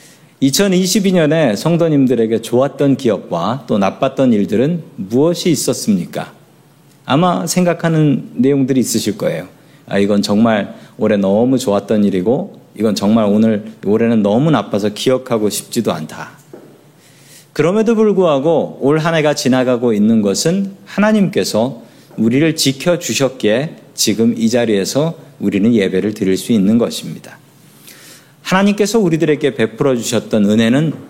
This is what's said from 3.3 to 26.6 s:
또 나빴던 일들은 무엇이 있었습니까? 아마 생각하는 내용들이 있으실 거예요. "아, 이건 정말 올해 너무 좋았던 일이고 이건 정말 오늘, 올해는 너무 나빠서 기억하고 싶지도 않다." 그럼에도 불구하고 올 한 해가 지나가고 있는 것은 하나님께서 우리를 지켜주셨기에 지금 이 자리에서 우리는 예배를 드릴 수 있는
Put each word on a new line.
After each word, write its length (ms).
또 120
나빴던 560
일들은 480
무엇이 540
있었습니까? 840
아마 400
생각하는 880
내용들이 440
있으실 380
거예요. 320
"아, 120
이건 220
정말 540
올해 180
너무 420
좋았던 460
일이고 560
이건 160
정말 300
오늘, 480
올해는 360
너무 280
나빠서 400
기억하고 580
싶지도 460
않다." 380
그럼에도 400
불구하고 880
올 160
한 160
해가 180
지나가고 640
있는 260
것은 520
하나님께서 960
우리를 380
지켜주셨기에 1200
지금 420
이 140
자리에서 640
우리는 340
예배를 400
드릴 220
수 160
있는 260